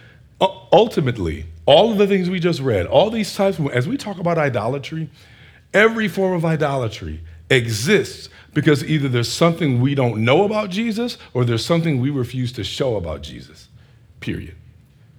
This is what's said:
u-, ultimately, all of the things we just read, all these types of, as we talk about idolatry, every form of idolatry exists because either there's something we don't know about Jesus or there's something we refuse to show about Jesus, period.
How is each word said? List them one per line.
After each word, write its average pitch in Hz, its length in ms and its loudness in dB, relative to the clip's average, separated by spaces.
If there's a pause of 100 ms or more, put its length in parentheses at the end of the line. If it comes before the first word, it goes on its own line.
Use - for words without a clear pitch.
(400)
u-, 190 80 4 (240)
ultimately, 123 720 2 (220)
all 185 260 6
of 196 60 0
the 202 80 4
things 190 240 0
we 185 100 -4
just 160 200 0
read, 107 260 0
all 170 240 4
these 226 240 -4
types 196 240 0
of, 143 100 -2
as 123 180 0
we 262 120 -4
talk 196 200 -10
about 170 200 -2
idolatry, 139 720 -4 (640)
every 220 340 2
form 190 240 -2
of 170 140 -2
idolatry 135 760 -2 (300)
exists 123 800 0 (240)
because 151 300 2
either 143 240 0
there's 123 200 0
something 165 520 2
we 139 140 2
don't 117 300 0
know 147 200 4
about 214 260 -2
Jesus 233 480 -4 (160)
or 123 100 2
there's 117 200 -2
something 165 360 0
we 131 80 0
refuse 127 440 -4
to 101 120 -8
show 127 320 -4
about 82 240 -6
Jesus, - 480 -18 (520)
period. - 340 -8 (640)